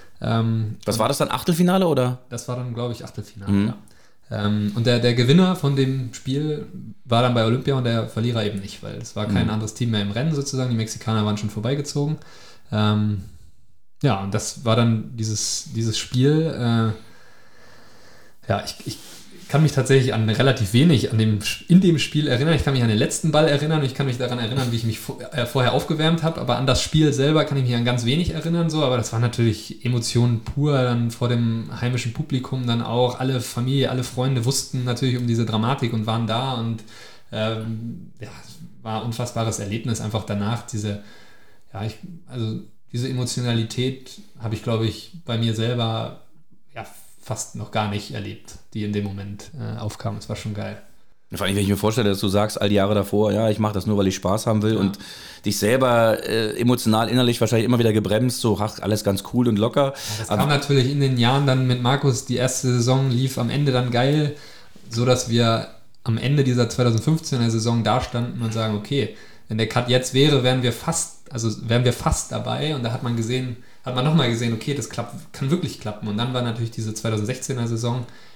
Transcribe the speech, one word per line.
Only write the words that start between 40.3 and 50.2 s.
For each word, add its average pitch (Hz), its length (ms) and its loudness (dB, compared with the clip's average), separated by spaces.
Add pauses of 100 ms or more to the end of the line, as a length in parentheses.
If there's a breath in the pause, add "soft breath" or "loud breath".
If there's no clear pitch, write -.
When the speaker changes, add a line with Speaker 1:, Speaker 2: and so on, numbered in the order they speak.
Speaker 1:
Diese, 104 360 -4 (680 loud breath)
ja, 101 120 -8
ich, 110 140 -8 (280)
also 113 340 -6 (320)
diese 120 160 -4
Emotionalität 123 1120 -2 (200)
hab 110 120 -6
ich, 110 100 -4
glaub 113 200 0
ich, - 300 -4 (120)
bei 117 120 -4
mir 113 180 0
selber, 113 680 -2 (520)
ja, - 120 -12 (340)
fast - 360 -8
noch 107 140 -8
gar 107 180 0
nicht 101 240 -6
erlebt, 101 440 -12 (180)
die 107 100 -4
in 104 80 -2
dem 101 120 0
Moment, 98 540 -10
äh, 110 200 -8
aufkam. 107 400 -6
Es - 100 -14